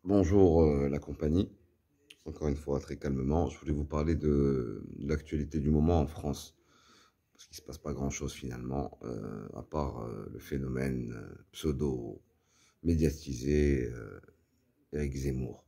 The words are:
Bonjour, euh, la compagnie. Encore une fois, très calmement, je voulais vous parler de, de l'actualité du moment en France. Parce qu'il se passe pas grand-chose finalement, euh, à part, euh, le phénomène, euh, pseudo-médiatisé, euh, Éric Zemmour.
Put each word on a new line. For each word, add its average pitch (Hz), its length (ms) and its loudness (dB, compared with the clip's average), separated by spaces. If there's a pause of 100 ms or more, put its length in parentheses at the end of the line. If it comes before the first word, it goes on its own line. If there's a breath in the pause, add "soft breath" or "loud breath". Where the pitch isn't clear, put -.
Bonjour, 92 560 8
euh, 71 280 4
la 71 80 -2
compagnie. 78 520 0 (760)
Encore 78 220 -4
une 71 80 0
fois, 71 220 -2
très 71 200 -8
calmement, 69 500 0
je - 100 -10
voulais 78 140 -4
vous 73 140 -2
parler 78 280 0
de, 69 720 0 (140)
de 69 100 -6
l'actualité 73 520 -2
du 73 100 2
moment 78 280 6
en 71 80 4
France. - 480 -8 (760 soft breath)
Parce - 140 -20
qu'il - 100 -20
se - 60 -16
passe - 160 -14
pas 73 160 -6
grand-chose 69 400 -4
finalement, 62 680 -6
euh, 52 520 -8
à - 80 -10
part, 65 400 -4
euh, 53 280 -10
le - 80 -12
phénomène, 65 760 -4
euh, 50 200 -14 (180)
pseudo-médiatisé, 71 2250 0
euh, 55 340 -12 (720)
Éric 71 240 -2
Zemmour. 65 520 -4